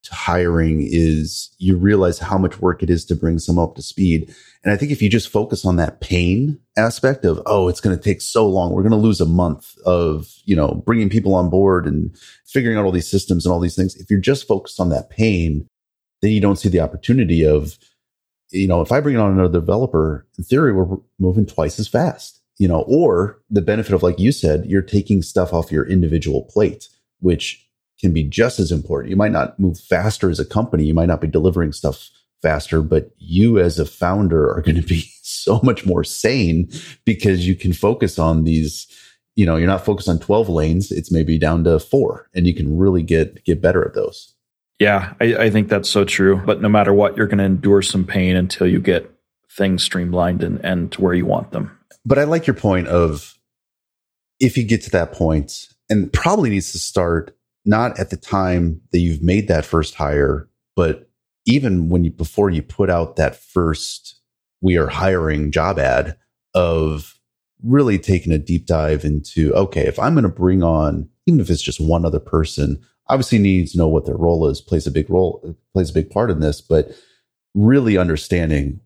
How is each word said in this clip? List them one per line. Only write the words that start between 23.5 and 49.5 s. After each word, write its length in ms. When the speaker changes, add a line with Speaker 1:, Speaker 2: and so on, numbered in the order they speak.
Speaker 1:
the 120
benefit 300
of, 100
like 160
you 140
said, 340
you're 160
taking 400
stuff 300
off 200
your 120
individual 580
plate, 460
which 460
can 120
be 100
just 360
as 140
important. 380
You 60
might 160
not 260
move 220
faster 500
as 100
a 40
company. 400
You 100
might 140
not 120
be 80
delivering 440
stuff 380
faster, 400
but 360
you 400
as 200
a 80
founder 640
are 120
gonna 200
be 320
<laughs> 80
so 400
much 240
more 180
sane 640
because 420
you 80
can 180
focus 460
on 260
these, 420
you 120
know, 100
you're 100
not 180
focused 240
on 100
twelve 300
lanes. 420
It's 200
maybe 280
down 260
to 140
four, 560
and 120
you 80
can 220
really 260
get, 420
get 180
better 240
at 80
those. 400
Speaker 2:
Yeah, 420
I, 160
I 140
think 180
that's 200
so 160
true. 400
But 160
no 80
matter 240
what, 240
you're 100
gonna 180
endure 380
some 220
pain 320
until 300
you 140
get 300